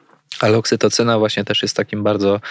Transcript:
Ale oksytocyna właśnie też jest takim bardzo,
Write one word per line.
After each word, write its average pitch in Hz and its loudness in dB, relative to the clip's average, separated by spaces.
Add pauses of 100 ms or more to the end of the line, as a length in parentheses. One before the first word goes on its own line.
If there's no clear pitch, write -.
(400)
Ale 110 4
oksytocyna 113 0
właśnie 107 0
też 104 -2
jest - -4
takim 104 -4
bardzo, 101 2 (120)